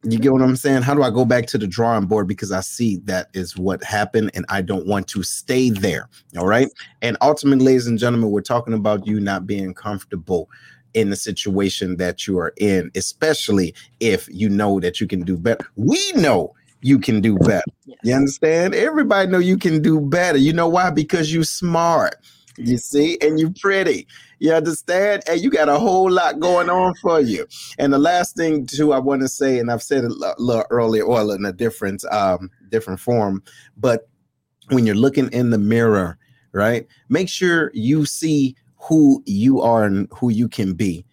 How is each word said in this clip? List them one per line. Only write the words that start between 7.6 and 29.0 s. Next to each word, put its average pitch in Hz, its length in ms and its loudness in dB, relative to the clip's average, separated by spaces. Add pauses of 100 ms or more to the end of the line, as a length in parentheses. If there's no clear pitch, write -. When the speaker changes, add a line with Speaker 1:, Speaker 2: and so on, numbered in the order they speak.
Speaker 1:
ladies 123 220 2
and 117 100 -2
gentlemen, 117 320 0
we're 104 100 -2
talking 117 340 -4
about 104 300 -2
you 107 140 -2
not 98 300 -4
being 98 260 -6
comfortable 92 760 -8 (460)
in 110 160 0
the 101 60 -4
situation 95 800 -4
that 87 320 -4
you 95 100 0
are 82 180 -4
in, 95 380 0
especially 101 800 -2 (240)
if 110 320 -2
you 104 180 -2
know 101 300 0
that 87 220 -4
you 101 80 -4
can 90 140 -4
do 90 140 -2
better. 110 380 -2
We 180 260 0 (140)
know 123 400 2 (300)
you 131 140 6
can 110 220 0
do 104 180 2
better. 90 240 2 (240)
Speaker 2:
Yes. - 160 -20
Speaker 1:
You 120 120 2
understand? 156 600 0
Everybody 208 560 2
know 185 80 2
you 180 180 4
can 160 240 2
do 156 200 2
better. 160 360 0
You 139 160 4
know 170 140 2
why? 180 240 2
Because 156 420 0
you 165 120 0
smart, 165 720 0 (420)
you 123 180 0
see, 151 460 0
and 156 160 2
you 160 120 0 (100)
pretty. 190 480 0 (320)
You 160 120 2
understand? 175 760 0
And 165 120 0
you 214 80 0
got 262 200 2
a 277 100 4
whole 190 320 2
lot 160 300 0
going 175 280 2
on 180 320 0
for 165 200 2
you. 104 260 -2 (320)
And 139 140 2
the 139 80 4
last 175 340 2
thing, 156 320 -2
too, 147 260 0
I 135 60 2
wanna 131 300 0